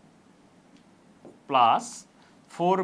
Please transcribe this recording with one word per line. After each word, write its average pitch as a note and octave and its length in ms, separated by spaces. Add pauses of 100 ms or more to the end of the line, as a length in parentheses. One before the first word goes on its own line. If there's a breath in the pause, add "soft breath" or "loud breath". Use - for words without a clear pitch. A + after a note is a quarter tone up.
(1500)
প্লাস A#2 340 (680 soft breath)
ফোর F3+ 320